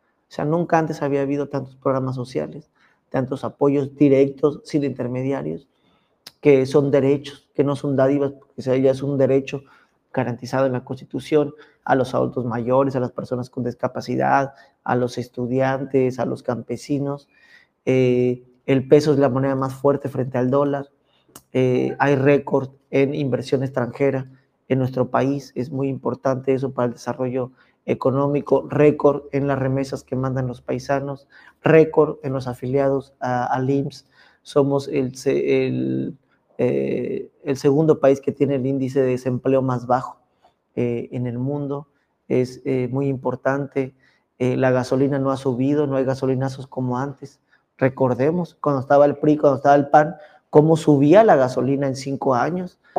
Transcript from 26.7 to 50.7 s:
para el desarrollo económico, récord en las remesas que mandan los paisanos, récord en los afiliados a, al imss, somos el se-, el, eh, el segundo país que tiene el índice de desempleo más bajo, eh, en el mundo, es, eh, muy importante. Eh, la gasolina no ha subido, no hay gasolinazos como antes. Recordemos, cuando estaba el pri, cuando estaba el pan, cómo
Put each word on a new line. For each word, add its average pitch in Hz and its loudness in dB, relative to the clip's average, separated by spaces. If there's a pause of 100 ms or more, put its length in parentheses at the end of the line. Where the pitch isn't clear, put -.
para 123 -2
el 120 -4
desarrollo 123 -6 (320)
económico, 139 0
récord 147 4 (100)
en 139 -2
las 139 -2
remesas 131 -4
que - -8
mandan 131 -4
los 123 -8
paisanos, 135 -6 (340)
récord 160 4
en 135 -6
los 131 -6
afiliados 135 -2
a, 123 -2
al 131 -2
imss, 139 -4 (320)
somos 139 0
el 131 -4
se-, 135 0
el, 131 -4 (400)
eh, 131 -2 (160)
el 139 -2
segundo 147 2
país 139 4
que - -4
tiene 143 -2
el 127 -2
índice 135 -2
de 131 2
desempleo 127 0
más 123 -2
bajo, 123 -2 (560)
eh, 120 -2
en 123 -6
el 120 -6
mundo, 143 -6 (400)
es, 127 -2
eh, 131 -2
muy 139 -2
importante. 135 -4 (420)
Eh, 127 0
la 131 4
gasolina 131 0
no 135 -2
ha 135 -2
subido, 139 0
no 135 -2
hay 135 0
gasolinazos 131 -4
como 127 -4
antes. 135 -8 (380)
Recordemos, 135 0
cuando 139 -2
estaba 143 6
el 143 2
pri, 151 2
cuando 143 4
estaba 139 4
el 143 2
pan, 156 4 (320)
cómo 156 6